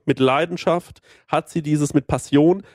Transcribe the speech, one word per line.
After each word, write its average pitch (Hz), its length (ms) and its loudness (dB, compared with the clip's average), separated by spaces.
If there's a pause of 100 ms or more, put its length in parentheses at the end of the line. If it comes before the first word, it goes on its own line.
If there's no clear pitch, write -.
mit 139 140 -2
Leidenschaft 165 800 -2 (280)
hat 160 220 -4
sie 165 140 -6
dieses, 147 320 -2
mit 139 100 0
Passion, 151 560 2 (140)